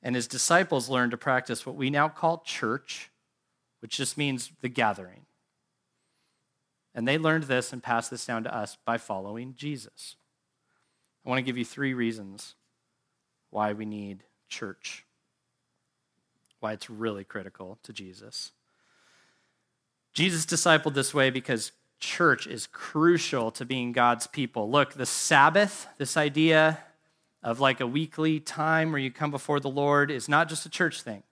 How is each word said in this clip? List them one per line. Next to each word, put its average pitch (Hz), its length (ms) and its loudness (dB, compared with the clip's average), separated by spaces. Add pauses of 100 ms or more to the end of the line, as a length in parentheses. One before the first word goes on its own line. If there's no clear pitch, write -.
And 123 120 -4
his 120 120 -2
disciples 160 600 2
learned 123 220 2
to 120 80 -6
practice 127 480 -2
what 135 100 -10
we 135 140 -2
now 147 180 4
call 165 300 0
church, - 720 -6 (720)
which 113 160 -8
just 135 180 -4
means 139 340 -2 (120)
the 131 60 -4
gathering. 101 580 -2 (1700)
And 117 120 -4
they 139 120 2
learned 160 260 2
this 127 260 -2
and 123 120 -12
passed 117 280 -2
this 120 140 -10
down 113 200 -4
to 110 100 -8
us 107 320 -6
by 117 100 0
following 110 640 -8
Jesus. 143 580 -12 (1040)
I - 60 -12
want 127 100 2
to 127 40 0
give 123 160 -2
you 113 80 -4
three 139 260 -4
reasons 110 600 -6 (960)
why 104 240 0
we 110 100 -8
need 104 400 -10 (240)
church, - 560 -12 (1600)
why 110 120 -4
it's 104 160 -10
really 107 360 -6
critical 95 580 -14
to - 100 -20
Jesus. 101 600 -14 (1600)
Jesus 165 320 2
discipled 160 480 4
this 135 180 0
way 135 160 4
because 123 440 -4 (260)
church - 480 0
is - 200 -8
crucial 156 840 2
to 123 160 -10
being 123 260 -2
God's 120 340 4
people. 117 440 -4
Look, 139 240 4
the 131 100 -4
Sabbath, 160 840 4 (100)
this 135 180 -2
idea 156 640 6 (640)
of, 117 160 -4
like, 131 220 4
a 131 60 0
weekly 156 520 0
time 160 540 0
where 143 80 -2
you 131 100 -2
come 147 200 -4
before 143 300 -2
the 139 100 -4
Lord, 143 400 2
is 131 180 -6
not 147 180 4
just 156 200 -8
a - 20 -14
church - 320 -2
thing. 104 320 -10